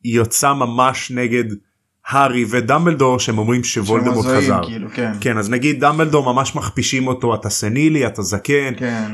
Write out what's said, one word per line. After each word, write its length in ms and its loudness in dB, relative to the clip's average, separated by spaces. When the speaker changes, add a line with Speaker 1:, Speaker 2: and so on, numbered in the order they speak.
Speaker 1:
יצא 480 2
ממש 580 0
נגד 340 0
הארי 420 2
ודמבלדור, 680 2
שהם 200 -2
אומרים 260 0
שוולדמורט 640 0
Speaker 2:
שהם 100 2
הזויים, 60 2
Speaker 1:
חזר. 140 0
Speaker 2:
כאילו, 280 -10
כן. 260 -4
Speaker 1:
כן, 180 0
אז 120 -2
נגיד 340 0
דמבלדור 500 2
ממש 220 0
מכפישים 500 -2
אותו, 280 0
"אתה 160 -4
סנילי, 560 2
אתה 160 -4
זקן." 540 0
Speaker 2:
כן, 380 -4